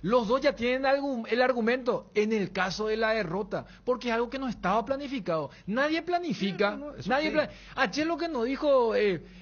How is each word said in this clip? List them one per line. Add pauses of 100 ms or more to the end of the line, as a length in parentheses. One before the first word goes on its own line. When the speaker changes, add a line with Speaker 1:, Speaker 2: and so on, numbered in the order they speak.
Speaker 1:
los
dos
ya
tienen
algún,
el
argumento
en
el
caso
de
la
derrota, (180)
porque
es
algo
que
no
estaba
planificado. (160)
Nadie
planifica,
Speaker 2:
Sí,
no,
no,
eso
Speaker 1:
nadie
Speaker 2:
sí.
Speaker 1:
pla-, (260)
ayer
lo
que
nos
dijo,
eh, (200)